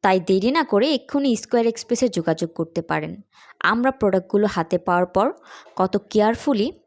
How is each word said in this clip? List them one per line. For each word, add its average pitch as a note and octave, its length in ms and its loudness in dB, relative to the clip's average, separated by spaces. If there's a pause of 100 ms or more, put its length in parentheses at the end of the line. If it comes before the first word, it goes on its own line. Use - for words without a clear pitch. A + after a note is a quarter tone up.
তাই F#3+ 160 4
দেরি G3 380 0
না D#4 60 0
করে A3+ 240 2 (100)
এক্ষুনি C#4 320 -2 (140)
স্কয়ার A#3 300 0
এক্সপ্রেসে A#3+ 340 -2 (100)
যোগাযোগ E3 320 -2 (100)
করতে E3 220 -4
পারেন। D#3+ 300 -6 (480)
আমরা A#3+ 400 0
প্রোডাক্টগুলো G3+ 560 0
হাতে F3 220 -2 (100)
পাওয়ার F3+ 280 2
পর G3+ 120 2 (520)
কত F#3 140 0 (180)
কেয়ারফুলি A3 560 2 (200)